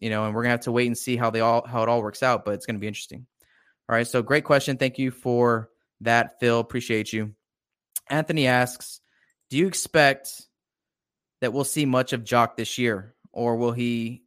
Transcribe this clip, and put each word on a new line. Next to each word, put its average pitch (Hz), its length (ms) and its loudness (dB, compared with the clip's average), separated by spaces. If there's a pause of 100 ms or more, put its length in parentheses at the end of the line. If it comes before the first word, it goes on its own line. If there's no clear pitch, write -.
you 110 80 -4
know, 107 160 -2
and 107 80 -4
we're 113 100 -2
gonna 123 100 2
have 120 80 -2
to 123 100 -4
wait 120 160 2
and 117 100 -2
see 123 200 -4
how 117 120 0
they 113 120 0
all, 117 260 2
how 120 160 -2
it 113 60 0
all 120 120 2
works 104 220 -6
out, 123 220 0
but 104 100 -2
it's 101 100 -12
gonna 110 140 -6
be 104 80 -8
interesting. - 380 -14 (640)
All 117 80 0
right, 117 120 0
so 127 140 0
great 143 240 0
question. 139 320 2
Thank 131 200 -2
you 131 140 -2
for 120 580 2 (300)
that, 117 400 2
Phil. 120 200 4
Appreciate 113 520 -2
you. 107 240 -6 (760)
Anthony 151 380 0
asks, 123 540 0 (480)
"Do 131 80 -4
you 175 100 4
expect - 800 0 (920)
that 120 140 -2
we'll 139 100 0
see 147 220 0
much 127 280 2
of 120 100 -6
Jock 117 340 2
this 113 200 -6
year, 110 380 -2 (160)
or 117 260 0
will 120 140 0
he 120 560 -4